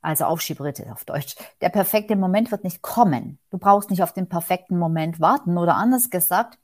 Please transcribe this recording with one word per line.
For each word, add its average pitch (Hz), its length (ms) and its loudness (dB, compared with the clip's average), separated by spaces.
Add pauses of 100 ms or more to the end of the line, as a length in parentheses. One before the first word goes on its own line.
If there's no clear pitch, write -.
also 156 220 -2
Aufschieberitis 147 640 -4
auf - 160 -16
Deutsch, - 320 -8 (240)
der 175 80 0
perfekte 208 480 0
Moment 196 340 2
wird 202 140 -6
nicht 180 180 -8
kommen. 160 560 0 (120)
Du 190 80 -8
brauchst 202 320 4
nicht 190 120 2
auf 175 100 -2
den 185 160 -4
perfekten 180 500 -2
Moment 165 420 -2
warten 175 380 2
oder 170 180 4
anders 240 340 2
gesagt 185 540 0